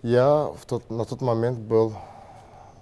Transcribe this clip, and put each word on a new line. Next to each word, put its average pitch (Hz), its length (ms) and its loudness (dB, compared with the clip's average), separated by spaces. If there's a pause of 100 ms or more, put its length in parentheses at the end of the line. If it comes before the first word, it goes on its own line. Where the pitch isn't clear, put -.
Я 127 440 4
в 80 200 -12
тот, - 240 -8
на 113 140 -4
тот 120 160 -10
момент 120 380 0
был, 110 340 2 (880)